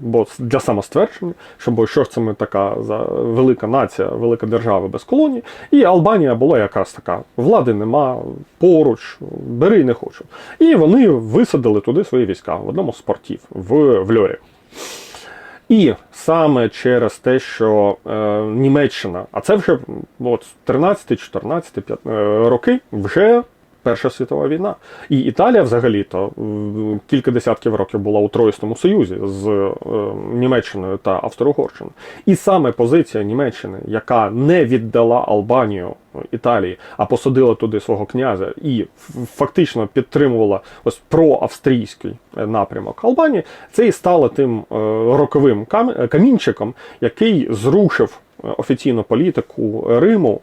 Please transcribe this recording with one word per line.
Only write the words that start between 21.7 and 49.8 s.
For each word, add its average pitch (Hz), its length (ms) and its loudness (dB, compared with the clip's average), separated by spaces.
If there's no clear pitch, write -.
п'ят-, - 280 -10
е, 107 380 0
роки, 240 320 0
вже 214 500 2
Перша - 280 -2
світова 143 380 -4
війна. 175 260 -4
І 139 120 0
Італія 202 420 2
взагалі-то, 107 760 0
м, 104 680 -6
кілька 131 240 0
десятків 117 440 -2
років 101 260 -4
була 104 200 0
у 104 80 2
Троїсному 110 480 0
союзі 160 480 0
з, 98 240 -6
е, 98 240 0
Німеччиною 113 640 -2
та 95 260 -2
Австро-Угорщиною. - 720 -4
І 190 100 4
саме 165 360 2
позиція 120 520 0
Німеччини, 107 600 -6
яка 110 460 -2
не 143 340 2
віддала 117 640 2
Албанію 104 680 -2
Італії, 104 460 -2
а 120 100 -2
посадила 127 480 2
туди 107 260 -4
свого 104 260 -4
князя 120 460 -4
і 131 180 -2
ф-, - 460 -12
фактично 139 640 -2
підтримувала 117 680 0
ось - 240 -4
проавстрійський, 127 1080 0
е, 107 100 -6
напрямок 104 580 -6
Албанії, 262 380 2
це 233 140 2
і 196 60 4
стало 165 360 2
тим, 120 300 -2
е, - 60 -10
роковим 139 480 2
кам-, 233 380 -2
е, 123 60 0
камінчиком, 151 680 2
який 180 500 0
зрушив, 123 680 0
е, - 40 -10
офіційну 120 440 -2
політику 117 840 -4